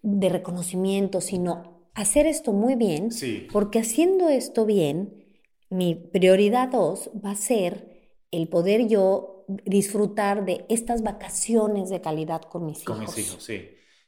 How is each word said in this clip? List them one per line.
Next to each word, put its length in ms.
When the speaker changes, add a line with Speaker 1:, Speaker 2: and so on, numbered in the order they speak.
Speaker 1:
de 280
reconocimiento, 920
sino 720
hacer 320
esto 280
muy 220
bien, 360
Speaker 2:
Sí. 400
Speaker 1:
porque 280
haciendo 500
esto 360
bien, 600
mi 260
prioridad 720
dos 420
va 80
a 40
ser 760
el 160
poder 400
yo 580
disfrutar 800
de 240
estas 340
vacaciones 880
de 120
calidad 400
con 240
mis 180
Speaker 2:
Con 180
Speaker 1:
hijos. 160
Speaker 2:
mis 100
hijos, 160
sí. 260